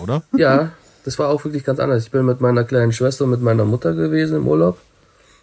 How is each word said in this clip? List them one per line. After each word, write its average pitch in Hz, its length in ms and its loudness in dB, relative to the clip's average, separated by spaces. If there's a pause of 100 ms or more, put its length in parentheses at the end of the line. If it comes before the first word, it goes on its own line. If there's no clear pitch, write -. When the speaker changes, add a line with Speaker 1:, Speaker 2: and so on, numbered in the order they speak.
Speaker 1:
oder? 127 200 -2 (100)
Speaker 2:
Ja, 156 380 2 (340)
das 135 120 -8
war 147 120 -2
auch 143 160 0
wirklich 151 180 -6
ganz 131 160 -2
anders. 127 240 0
Ich - 80 -14
bin 131 140 0
mit 127 160 0
meiner 123 240 2
kleinen 117 260 0
Schwester 131 320 -2
und 127 80 0
mit 123 100 -2
meiner 113 240 2
Mutter 123 280 0
gewesen 156 440 -2
im 151 100 -2
Urlaub. 170 300 2 (640)